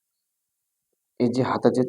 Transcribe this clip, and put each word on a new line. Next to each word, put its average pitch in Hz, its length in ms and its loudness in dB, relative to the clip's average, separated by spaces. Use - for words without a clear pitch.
এই 123 120 2
যে 127 100 -2
হাতে - 280 0
যে 127 180 0